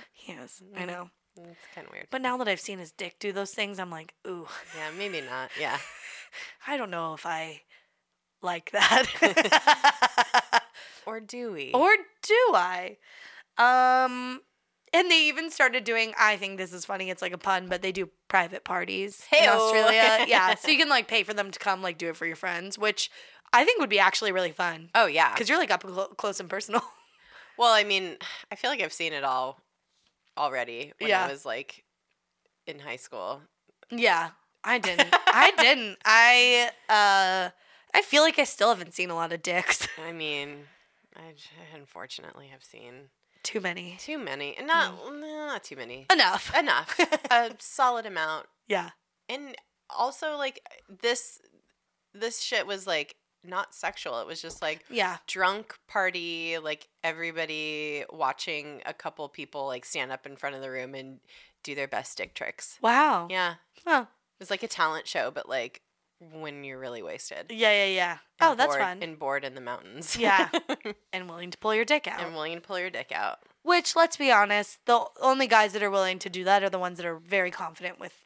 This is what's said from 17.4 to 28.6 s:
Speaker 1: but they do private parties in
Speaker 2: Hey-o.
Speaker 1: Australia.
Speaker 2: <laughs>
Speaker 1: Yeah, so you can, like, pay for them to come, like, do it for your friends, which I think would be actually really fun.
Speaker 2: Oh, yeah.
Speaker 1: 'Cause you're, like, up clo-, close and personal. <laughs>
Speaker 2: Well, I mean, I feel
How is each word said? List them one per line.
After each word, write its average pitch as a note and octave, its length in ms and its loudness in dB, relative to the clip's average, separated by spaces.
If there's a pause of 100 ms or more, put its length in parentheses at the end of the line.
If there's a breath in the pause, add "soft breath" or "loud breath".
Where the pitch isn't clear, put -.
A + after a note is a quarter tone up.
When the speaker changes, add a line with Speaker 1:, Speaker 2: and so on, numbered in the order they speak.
Speaker 1:
but F3+ 160 -4
they F#3+ 80 -2
do F#3 180 -6 (180)
private F#3 360 0
parties F#3+ 680 -6
in D4+ 120 8
Speaker 2:
Hey-o. C4+ 80 8 (160)
Speaker 1:
Australia. A3 580 6
Speaker 2:
<laughs> - 20 -2
Speaker 1:
Yeah, G3+ 280 4
so - 160 0
you C#4+ 80 6
can, D4+ 100 4
like, B3 180 2
pay A3 140 0
for G#3 140 -8
them G3 160 -4
to - 80 -14
come, F#3+ 240 -2
like, F3 160 -6
do E3+ 100 -4
it D#3+ 80 -8
for E3+ 80 -8
your E3 100 -6
friends, F#3 440 -8
which G#3 320 -2 (420 loud breath)
I B3+ 120 6
think A#4 140 4
would C4+ 100 0
be G3+ 100 4
actually G3 320 4
really F3+ 200 0
fun. E3 440 -6
Speaker 2:
Oh, A3 100 6
yeah. D#3+ 300 4
Speaker 1:
'Cause A3 120 0
you're, D4 120 2
like, D#4+ 100 0
up - 140 0
clo-, F#3+ 240 -6 (100)
close G3+ 220 -6
and F#3 100 -12
personal. G3+ 380 -4
<laughs> - 40 -20 (640 soft breath)
Speaker 2:
Well, A#3 160 6
I G#3 120 6
mean, F#3+ 320 -2 (340 loud breath)
I G#3 40 -10
feel B3+ 140 -2